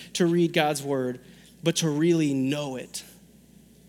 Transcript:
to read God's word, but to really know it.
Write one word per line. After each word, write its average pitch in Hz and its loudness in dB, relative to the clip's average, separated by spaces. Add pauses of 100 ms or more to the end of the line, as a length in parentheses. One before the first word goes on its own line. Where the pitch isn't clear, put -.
(140)
to 180 2
read 170 2
God's 151 0
word, 131 -4 (440)
but 165 0
to 160 0
really 156 2
know 135 -2
it. - -12 (840)